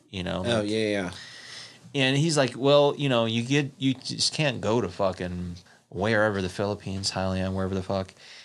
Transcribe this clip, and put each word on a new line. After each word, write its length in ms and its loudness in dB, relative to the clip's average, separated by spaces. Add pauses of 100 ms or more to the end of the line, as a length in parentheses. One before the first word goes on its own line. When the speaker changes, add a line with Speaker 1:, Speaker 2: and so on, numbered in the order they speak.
(100)
Speaker 1:
you 120 -8
know, 220 -4
Speaker 2:
Oh, 160 0
Speaker 1:
like 80 -2
Speaker 2:
yeah, 100 0 (100)
yeah. 220 -2 (840)
Speaker 1:
and 220 2
he's 200 2
like, 200 4
"Well, 420 6
you 100 0
know, 160 4
you 180 0
get, 360 0
you 160 0
just 400 -4
can't 260 -2
go 200 2
to 80 -2
fucking 680 -4 (340)
wherever, 520 2
the 60 -2
Philippines, 640 -4
Thailand, 420 -2
wherever 200 -2
the 80 -2
fuck, 300 -4 (320)